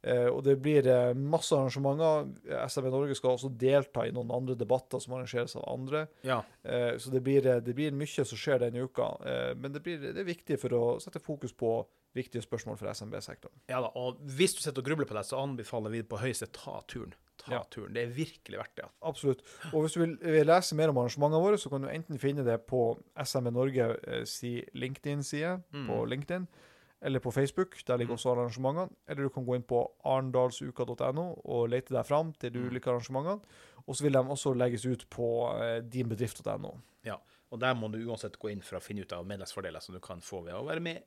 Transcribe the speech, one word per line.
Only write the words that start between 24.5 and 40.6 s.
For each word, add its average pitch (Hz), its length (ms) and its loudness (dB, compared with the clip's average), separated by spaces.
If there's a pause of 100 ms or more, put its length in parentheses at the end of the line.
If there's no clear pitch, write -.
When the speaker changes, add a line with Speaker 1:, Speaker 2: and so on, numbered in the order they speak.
Speaker 1:
LinkedIn-side 143 880 -4 (100)
Speaker 2:
Mm. 143 140 -6
Speaker 1:
på 117 220 0
LinkedIn, 156 380 -4 (540)
eller 131 200 0
på 123 120 -2
Facebook, 139 440 0 (100)
der 127 100 2
ligger 120 140 0
Speaker 2:
Mm. 120 80 -2
Speaker 1:
også 127 160 2
arrangementene, 131 560 0 (180)
eller 147 140 -4
du 135 80 0
kan 127 160 -6
gå 123 80 2
inn 123 80 0
på 120 260 2 (160)
arendalsuka 127 800 0
dot 120 160 -6
N 131 180 0
O 175 260 -6
og 117 260 2
lete 127 240 -2
deg 117 100 2
fram 156 280 2
til 123 180 -8
de 120 80 -6
Speaker 2:
Mm. 123 120 -2
Speaker 1:
ulike 123 200 -2
arrangementene, 135 500 -2 (460)
og 131 80 -6
så - 80 -4
vil 147 100 4
de 135 60 6
også 135 380 2
legges 120 300 2
ut 127 220 -2
på, 117 540 0
eh, 117 180 0
din 120 280 -2
bedrift 110 340 -2
dot 104 160 -2
N 98 80 -8
O. 110 140 -12 (240)
Speaker 2:
Ja, 107 120 -8 (360)
og 113 80 -8
der 127 140 4
må 110 180 -2
du 110 120 -6
uansett 110 320 -6
gå 107 140 -6
inn 101 120 -8
for - 160 -10
å - 40 -8
finne 104 200 -8
ut - 100 -8
av 87 120 -6
medlemsfordeler 92 560 -8
som 92 140 -14
du 90 60 -12
kan 87 200 -12
få 90 240 -10
ved 85 100 -10
å 113 120 -6